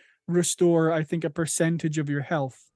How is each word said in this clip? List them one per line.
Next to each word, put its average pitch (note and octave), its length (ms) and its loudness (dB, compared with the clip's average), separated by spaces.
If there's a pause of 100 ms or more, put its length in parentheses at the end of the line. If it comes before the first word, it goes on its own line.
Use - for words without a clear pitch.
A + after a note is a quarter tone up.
(280)
restore, E3+ 640 2
I D#3+ 120 0
think, E3 200 -4
a D#3+ 60 -4
percentage E3 680 -2
of D3 120 -2
your C#3+ 120 -2
health C3+ 540 -6